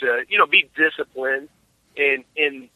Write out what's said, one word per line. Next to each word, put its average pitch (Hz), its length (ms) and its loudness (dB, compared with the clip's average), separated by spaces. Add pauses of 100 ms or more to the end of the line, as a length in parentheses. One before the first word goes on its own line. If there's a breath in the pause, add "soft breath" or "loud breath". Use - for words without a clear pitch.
to, 123 280 0
you 208 80 0
know, 196 80 4
be 190 300 2
disciplined 143 760 -2 (460)
in, 135 280 -2 (120)
in 139 400 -4